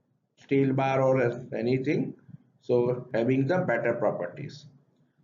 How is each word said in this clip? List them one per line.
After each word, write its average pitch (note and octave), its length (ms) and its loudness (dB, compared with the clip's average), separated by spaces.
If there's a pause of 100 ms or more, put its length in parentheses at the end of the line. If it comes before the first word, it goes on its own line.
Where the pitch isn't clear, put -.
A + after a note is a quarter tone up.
(380)
steel C3+ 360 2
bar C3+ 280 2
or C3 420 2 (120)
anything. C3 580 -2 (480)
So B2 520 0
having C3 340 2
the F3 120 0
better A#2 340 0
properties, - 720 -6 (580)